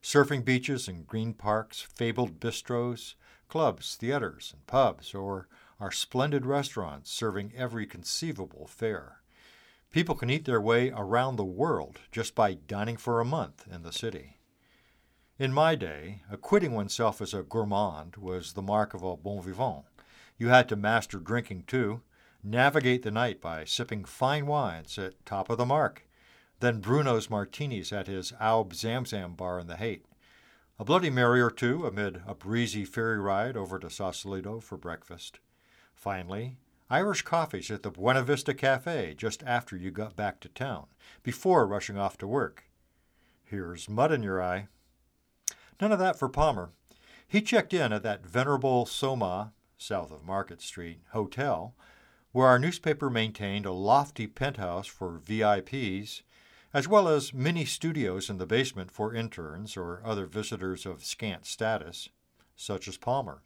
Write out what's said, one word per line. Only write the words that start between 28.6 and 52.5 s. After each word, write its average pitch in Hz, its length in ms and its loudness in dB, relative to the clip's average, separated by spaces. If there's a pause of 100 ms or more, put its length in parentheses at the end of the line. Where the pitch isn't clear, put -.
Zam 117 320 -4
Zam 92 280 -8
bar 90 260 -4
in 85 80 -10
the 82 80 -10
Haight, 101 280 -6 (720)
a 113 80 -8
Bloody 170 240 4
Mary 123 320 6
or 120 120 6
two 139 340 0
amid 98 400 -4
a 104 80 -8
breezy 104 500 -2
ferry 113 360 -2
ride 101 360 0
over 95 220 -6
to 85 100 -10
Sausalito 98 720 -6
for 107 180 -14
breakfast. - 600 -12 (560)
Finally, 98 600 -6 (340)
Irish 180 320 2
coffees 156 480 -2
at 104 140 -6
the 101 80 -4
Buena 127 320 2
Vista 139 300 0
Cafe 131 640 0
just 110 280 -6
after 120 320 -2
you 90 160 -8
got 104 240 -8
back 104 240 -4
to - 80 -18
town, 120 380 -8 (360)
before 151 420 4
rushing 101 320 -2
off 98 220 0
to 98 80 -8
work. 117 380 -2 (800)
Here's 87 440 -8
mud 123 220 2
in 131 140 0
your 95 180 0
eye. 92 240 -2 (1120)
None 214 120 2
of 190 80 2
that 185 180 2
for 131 100 0
Palmer. 127 420 2 (580)
He 208 120 4
checked 214 320 2
in 143 200 4
at 104 100 0
that 104 240 -4
venerable 127 580 4
Soma, 107 680 -2 (240)
south 87 340 -4
of 73 140 -18
Market 92 360 -4
Street, 85 500 -12
hotel, 110 680 -2 (560)
where 131 160 8
our 123 100 10